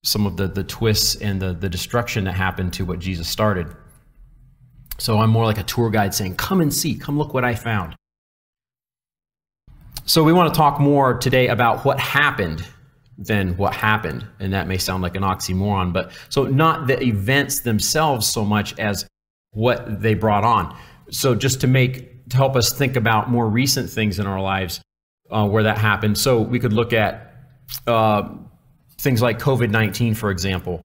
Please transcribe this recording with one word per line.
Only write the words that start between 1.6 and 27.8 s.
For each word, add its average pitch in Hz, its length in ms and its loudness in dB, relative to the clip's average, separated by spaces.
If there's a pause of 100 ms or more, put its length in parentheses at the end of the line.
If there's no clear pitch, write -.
destruction 107 560 -2
that 90 80 -4
happened 92 400 -2
to 95 120 -4
what 87 140 -6
Jesus 85 280 -6
started. 98 400 0 (1300)
So 107 220 0
I'm 110 100 4
more 113 160 4
like 107 120 0
a 98 60 -8
tour 117 260 0
guide 101 240 0
saying, 92 240 -4
"Come 190 240 0
and 143 120 2
see, - 220 -2
come 143 220 -6
look 147 160 -4
what 127 100 0
I 120 120 0
found." 101 400 -4 (2000)
So - 180 2
we 156 80 6
wanna 170 200 6
talk 147 280 2
more 139 380 4
today 127 300 2
about 117 360 2
what 135 160 2
happened 92 680 0 (520)
than 98 400 0
what 98 160 0
happened. 104 520 0 (140)
And 95 140 -4
that 87 140 -2
may 95 100 -2
sound 92 240 -4
like 87 140 -4
an 95 80 -4
oxymoron, 95 680 0
but 87 200 -4 (180)
so 135 160 2
not 135 420 2
the 131 140 0
events 127 600 0
themselves 123 680 0
so 107 180 -2
much 104 320 0
as 101 300 -4 (440)
what 110 500 -2
they 110 120 2
brought 104 300 2
on. 107 340 0 (320)
So 131 240 0
just 127 280 0
to 135 60 2
make, 131 640 0
to 123 80 0
help 135 180 2
us 120 160 2
think 135 240 -2
about 110 340 2
more 120 200 2
recent 127 400 0
things 104 300 -2
in 98 80 -2
our 95 140 -4
lives, 95 400 -4 (500)
uh, 107 160 2
where 107 160 4
that 107 140 2
happened. 107 400 2
So 123 240 2
we 113 180 -2
could 117 140 0
look 113 200 0
at, - 400 -2 (540)